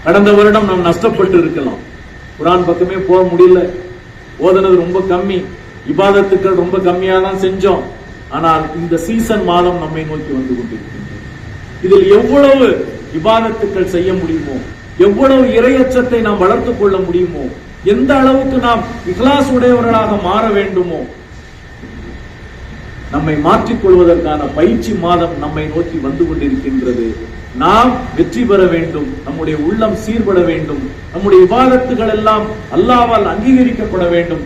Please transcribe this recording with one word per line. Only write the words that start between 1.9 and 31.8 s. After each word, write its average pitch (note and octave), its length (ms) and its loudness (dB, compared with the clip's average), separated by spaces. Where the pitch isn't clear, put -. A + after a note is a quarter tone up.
குரான் F3 300 0
பக்கமே F3+ 300 0
போக F3+ 120 6
முடியல, F3+ 300 6
ஓதுனது F#3 380 4
ரொம்ப F3+ 160 -2
கம்மி, F#3 260 -2
இபாதத்துக்கள் F#3+ 680 2
ரொம்ப F3+ 180 -2
கம்மியா F#3 380 0
தான் F#3+ 180 -4
செஞ்சோம். F#3+ 380 0
ஆனால் D#3+ 280 0
இந்த E3+ 140 -2
சீசன் A3+ 440 -2
மாதம் F3 320 2
நம்மை D#3 280 -6
நோக்கி D3+ 280 -8
வந்து B2+ 200 -4
கொண்டிருக்கின்றது. G#2+ 600 -12
இதில் G3 200 6
எவ்வளவு C4+ 500 4
இபாதத்துக்கள் G3+ 760 0
செய்ய F3+ 160 0
முடியுமோ, D#3+ 360 -4
எவ்வளவு B3+ 380 4
இறையச்சத்தை B3+ 600 2
நாம் G#3 240 0
வளர்த்துக் G#3 360 0
கொள்ள G3 160 2
முடியுமோ, E3+ 380 -2
எந்த A#3+ 320 2
அளவுக்கு C4 500 2
நாம் A#3 160 0
இஹ்லாஸ் C4 440 2
உடையவர்களாக A3+ 720 2
மாற G#3 160 0
வேண்டுமோ, F3+ 420 -2
நம்மை D3+ 200 -2
மாற்றிக் A3 360 0
கொள்வதற்கான E3+ 760 4
பயிற்சி F3+ 360 0
மாதம் E3+ 280 0
நம்மை D3+ 300 -6
நோக்கி E3 320 -4
வந்து C#3 180 -4
கொண்டிருக்கின்றது. C3 840 -4
நாம் A3 280 2
வெற்றி A3 320 -2
பெற G3 140 4
வேண்டும், D#3 340 -4
நம்முடைய D#3 320 -6
உள்ளம் G#3 440 -2
சீர்பட G3+ 460 0
வேண்டும், D3+ 340 -4
நம்முடைய F#3+ 340 4
இபாதத்துகள் B3 680 2